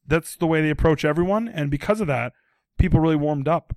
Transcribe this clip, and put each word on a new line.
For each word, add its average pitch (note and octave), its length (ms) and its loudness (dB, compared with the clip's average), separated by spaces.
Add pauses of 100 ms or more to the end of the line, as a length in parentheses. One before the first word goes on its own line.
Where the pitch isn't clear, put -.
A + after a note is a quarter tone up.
that's D#3+ 300 -2
the F3 100 -2
way D#3+ 160 2
they D#3 80 2
approach D#3 340 2
everyone. F#3 440 0
And D3 240 -4
because G#3 280 -2
of G3+ 60 -2
that, B2+ 260 -4 (460)
people D#3+ 220 4
really D#3+ 160 2
warmed D3 320 -2
up, D#3+ 280 -4